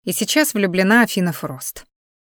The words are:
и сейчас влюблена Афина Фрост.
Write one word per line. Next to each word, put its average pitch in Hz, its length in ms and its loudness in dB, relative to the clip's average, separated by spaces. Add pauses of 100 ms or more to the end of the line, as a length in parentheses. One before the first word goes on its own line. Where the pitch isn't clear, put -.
и 180 80 -4
сейчас 294 420 0
влюблена 196 480 4
Афина 180 300 0
Фрост. - 520 -12 (400)